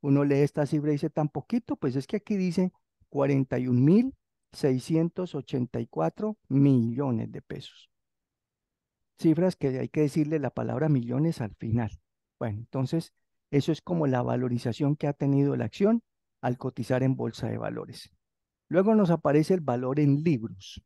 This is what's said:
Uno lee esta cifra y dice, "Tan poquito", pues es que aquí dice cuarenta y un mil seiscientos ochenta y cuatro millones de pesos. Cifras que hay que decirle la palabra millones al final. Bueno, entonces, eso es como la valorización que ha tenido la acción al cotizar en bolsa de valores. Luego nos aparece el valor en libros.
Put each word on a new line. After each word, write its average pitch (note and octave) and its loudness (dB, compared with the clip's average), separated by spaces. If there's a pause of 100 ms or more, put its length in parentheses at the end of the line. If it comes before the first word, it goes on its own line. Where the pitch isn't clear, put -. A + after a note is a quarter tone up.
Uno C#3+ 2
lee C#3+ 2
esta D3 0
cifra D3 -2
y D3+ 2
dice, D3 -2
"Tan D3+ -2
poquito", A#3+ -6
pues C3 -4
es C3+ -4
que A3 -6
aquí G#3+ -4
dice F#3 0 (360)
cuarenta C#3 0
y B2+ -2
un B2 4
mil A3 4 (380)
seiscientos D#3+ 0
ochenta B2+ -4
y A2+ -8
cuatro F#3 -4 (100)
millones B2 2
de - -14
pesos. - -16 (1300)
Cifras E3+ 2
que C3 -4
hay B2 -6
que D#3 0
decirle D3+ 0
la C3 -4
palabra A#2+ -2
millones C3+ 0
al G#2+ -8
final. A2+ -2 (480)
Bueno, G#2+ -4
entonces, C3+ -4 (380)
eso C#3+ 2
es D3+ -2
como E3 -2
la B2+ 0
valorización B2 -2
que D3+ -4
ha C#3 -2
tenido C#3 0
la B2 -4
acción G#3+ 0 (400)
al B2 -2
cotizar B2+ -4
en C3 2
bolsa A#2 -6
de A2 -6
valores. A2+ -10 (580)
Luego F#3+ 2
nos G3 4
aparece D#3 4
el F3+ 0
valor C3 -2
en D3 4
libros. B2 -4